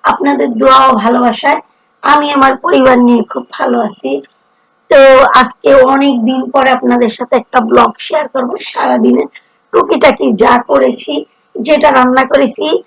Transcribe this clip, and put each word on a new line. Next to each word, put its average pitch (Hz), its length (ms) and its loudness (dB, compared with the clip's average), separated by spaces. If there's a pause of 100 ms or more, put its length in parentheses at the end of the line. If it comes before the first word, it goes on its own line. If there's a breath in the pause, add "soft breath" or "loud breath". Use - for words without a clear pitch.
আপনাদের 277 500 -2
দোয়া 262 340 2
ও 262 80 2
ভালোবাসায় 240 680 -2 (400)
আমি 294 300 0
আমার 269 260 0
পরিবার 254 420 2
নিয়ে 240 240 2
খুব 247 280 -10
ভালো 240 280 -4
আছি। 262 420 -6 (680)
তো 269 360 6 (100)
আজকে 262 380 0
অনেক 269 520 0
দিন 262 240 -4
পরে 262 200 0
আপনাদের 247 400 0
সাথে 247 260 -6
একটা 247 260 -2
ব্লগ 226 380 0
শেয়ার 302 280 -4
করব, 247 320 -6
সারাদিনে - 680 -2 (460 soft breath)
টুকিটাকি 269 600 0
যা 240 360 0
করেছি, - 580 -2 (360)
যেটা 294 300 2
রান্না 254 320 2
করেছি 277 640 -2